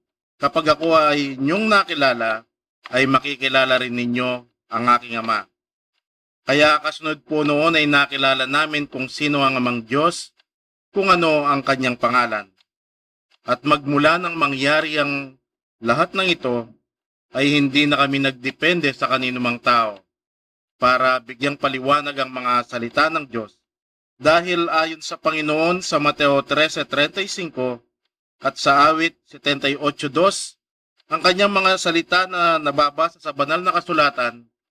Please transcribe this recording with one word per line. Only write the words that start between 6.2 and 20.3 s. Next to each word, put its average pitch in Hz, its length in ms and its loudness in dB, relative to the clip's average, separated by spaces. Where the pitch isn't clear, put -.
Kaya 151 360 4
kasunod 151 440 -6
po 151 160 -2
noon 151 360 2
ay 151 120 2
nakilala 139 560 0
namin 147 400 -2
kung 131 240 -10
sino 147 320 -2
ang 135 160 2
Amang 120 280 -2
Diyos, 143 520 -2
kung 190 160 0
ano 156 400 2
ang 139 160 0
kanyang 127 320 -2
pangalan. 117 560 -2
At 123 200 -4
magmula 147 520 2
nang 175 200 -4
mangyari 151 600 0
ang 139 400 -4
lahat 139 360 0
ng 190 120 0
ito, 123 400 -2
ay 143 240 2
hindi 143 280 2
na 143 160 0
kami 139 240 0
nagdepende 135 680 -2
sa 127 160 -4
kaninumang 127 520 -2
tao 113 440 0